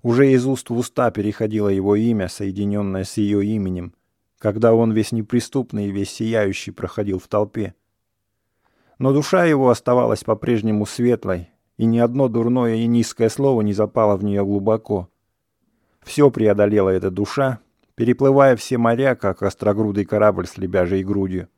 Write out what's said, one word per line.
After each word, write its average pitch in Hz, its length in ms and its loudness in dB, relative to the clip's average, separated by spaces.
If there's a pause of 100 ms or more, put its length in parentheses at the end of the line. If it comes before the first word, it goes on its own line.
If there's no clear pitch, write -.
Уже 131 300 4
из 127 160 4
уст 135 220 -4
в 117 80 -2
уста 123 340 -2
переходило 104 560 -2
его 98 280 2
имя, 107 320 0
соединенное 101 760 -4
с - 140 -10
ее 101 240 0
именем, 95 520 -4 (460)
когда 110 340 2
он 113 180 4
весь 107 200 0
неприступный 117 760 -4
и 98 40 -6
весь 101 180 -6
сияющий 110 640 -4
проходил 101 480 -6
в - 80 -14
толпе. 104 480 -4 (1200)
Но 135 160 0
душа 175 320 2
его 135 240 4
оставалась 120 540 0
по-прежнему 107 640 -2
светлой, 107 640 -2 (280)
и 113 80 0
ни 113 140 2
одно 123 280 2
дурное 117 480 0
и 117 120 -2
низкое 117 420 0
слово 135 320 0
не 104 120 -2
запало 104 440 2
в 95 60 -4
нее 101 200 0
глубоко. 101 680 -2 (920)
Все 143 300 4
преодолела 104 580 2
эта 95 220 0
душа, 117 480 -4 (360)
переплывая 135 600 4
все 120 240 -4
моря, 117 360 2
как 98 280 -4
острогрудый 101 600 -2
корабль 104 420 2
с - 100 -18
лебяжьей 92 460 -2
грудью. 95 440 -4 (100)